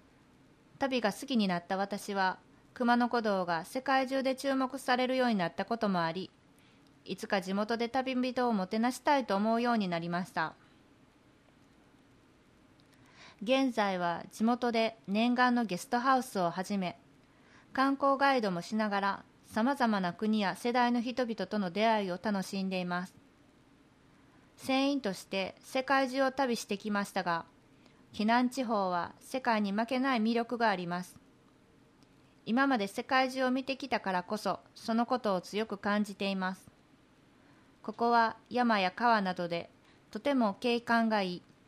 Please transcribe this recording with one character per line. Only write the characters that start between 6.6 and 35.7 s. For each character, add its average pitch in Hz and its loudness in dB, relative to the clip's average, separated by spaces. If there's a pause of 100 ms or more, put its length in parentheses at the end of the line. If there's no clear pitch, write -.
い 196 -6
つ 220 -10
か 196 0
地 185 -4
元 214 0
で 233 -2
旅 262 -2
人 247 0
を 233 2
も 190 0
て 220 -2
な 240 2
し - -8
た 294 4
い 262 0
と 196 0
思 220 2
う 233 0
よ 240 2
う 226 2
に 202 0
な 170 -2
り 170 -6
ま 175 -2
し - -20
た。 160 -4 (2750)
現 254 2
在 196 0
は 170 -2
地 - -4
元 240 2
で 226 0 (100)
念 226 2
願 247 4
の 240 0
ゲ 180 -4
ス - -10
ト 240 0
ハ 262 4
ウ 247 0
ス 208 -6
を 175 2
始 190 -4
め、 180 -4 (760)
観 269 2
光 277 2
ガ 277 4
イ 247 2
ド 208 0
も 175 -4
し 214 -8
な 214 0
が 202 0
ら、 196 -2 (240)
様 240 2
々 226 2
な 175 -2
国 214 0
や 185 0
世 240 -2
代 240 4
の 240 2
人 247 -2
々 214 -4
と 214 -4
の 185 -2
出 208 2
会 214 2
い 180 -4
を 180 -4
楽 202 0
し 196 -6
ん 190 -2
で 185 -2
い 180 -2
ま 180 -4
す。 - -20 (1400)
船 269 0
員 269 -2
と 196 -2
し - -10
て 190 -4
世 262 -4
界 269 2
中 262 0
を 262 2
旅 262 0
し - -8
て 202 -4
き 214 -6
ま 202 0
し - -8
た 190 -2
が、 175 -2 (680)
避 208 -2
難 247 4
地 254 -4
方 208 0
は 175 -2
世 - -8
界 226 0
に 202 -2
負 220 0
け 254 -2
な 262 0
い 226 0
魅 226 2
力 233 -2
が 233 2
あ 196 2
り 180 -6
ま 175 -4
す。 - -16 (1300)
今 254 2
ま 269 4
で 196 0
世 - -8
界 262 2
中 262 -2
を 254 2
見 262 0
て 269 -4
き 262 -8
た 220 0
か 196 -4
ら 180 0
こ 214 -6
そ、 185 -4 (160)
そ - -6
の 233 2
こ 254 0
と 220 0
を 175 -2
強 208 -4
く 202 -8